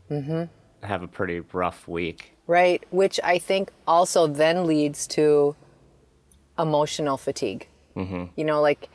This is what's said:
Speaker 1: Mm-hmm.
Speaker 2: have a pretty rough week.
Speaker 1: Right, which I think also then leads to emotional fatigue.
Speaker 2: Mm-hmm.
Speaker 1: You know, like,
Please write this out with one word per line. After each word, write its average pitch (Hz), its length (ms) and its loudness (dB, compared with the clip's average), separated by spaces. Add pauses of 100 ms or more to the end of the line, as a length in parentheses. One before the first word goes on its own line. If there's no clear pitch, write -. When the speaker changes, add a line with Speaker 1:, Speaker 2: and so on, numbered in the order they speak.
(100)
Speaker 1:
Mm-hmm. 151 340 -4 (400)
Speaker 2:
have 98 180 -4
a 85 60 -10
pretty 87 320 -6 (120)
rough 90 360 -4
week. 85 440 -8 (140)
Speaker 1:
Right, 175 440 2
which 190 340 0
I 175 140 0
think 190 320 -2 (160)
also 170 400 4
then 160 400 2
leads 147 420 0
to 147 460 4 (1040)
emotional 151 580 0
fatigue. 123 500 -6 (300)
Speaker 2:
Mm-hmm. 90 280 -6 (120)
Speaker 1:
You 156 80 -4
know, 151 160 0
like, 147 340 2